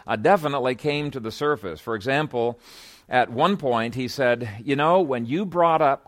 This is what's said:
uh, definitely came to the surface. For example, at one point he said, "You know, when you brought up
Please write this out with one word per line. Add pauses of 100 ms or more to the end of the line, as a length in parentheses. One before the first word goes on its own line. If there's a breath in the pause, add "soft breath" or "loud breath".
uh,
definitely
came
to
the
surface.
For
example, (500 loud breath)
at
one
point
he
said, (160)
"You
know,
when
you
brought
up